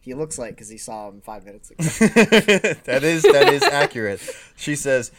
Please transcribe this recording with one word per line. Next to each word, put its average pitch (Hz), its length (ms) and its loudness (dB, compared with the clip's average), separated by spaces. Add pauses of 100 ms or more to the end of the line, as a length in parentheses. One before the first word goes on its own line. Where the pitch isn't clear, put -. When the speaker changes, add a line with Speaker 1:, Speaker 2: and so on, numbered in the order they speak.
Speaker 1:
he 127 140 -16
looks 156 240 -10
like, 113 180 -12
'cause - 120 -20
he 110 100 -20
saw 107 300 -14
him 101 120 -20
five 104 240 -18
minutes 101 260 -20
ago. - 140 -8
Speaker 2:
<laughs> 208 880 2 (100)
That 131 200 -2
is, 160 180 0
that 381 300 6
is - 100 0
accurate. 110 580 -2 (360)
She - 200 -6
says, 131 420 -2